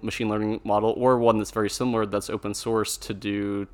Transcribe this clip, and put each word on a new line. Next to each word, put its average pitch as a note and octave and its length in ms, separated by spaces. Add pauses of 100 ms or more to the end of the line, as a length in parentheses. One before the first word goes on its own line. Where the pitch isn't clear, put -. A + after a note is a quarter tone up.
machine A2 240
learning G#2+ 380
model G#2+ 320
or B2+ 220
one A2+ 180
that's G#2 140
very G#2 180
similar A#2 360
that's G2+ 240
open G#2 240
source A2 440
to - 160
do G2+ 600